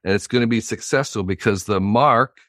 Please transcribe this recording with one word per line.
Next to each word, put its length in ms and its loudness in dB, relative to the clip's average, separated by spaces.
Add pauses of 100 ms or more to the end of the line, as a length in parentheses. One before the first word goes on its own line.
and 120 0
it's 120 -2
gonna 200 0
be 140 0
successful 640 -4
because 400 0
the 160 0
mark 580 2 (100)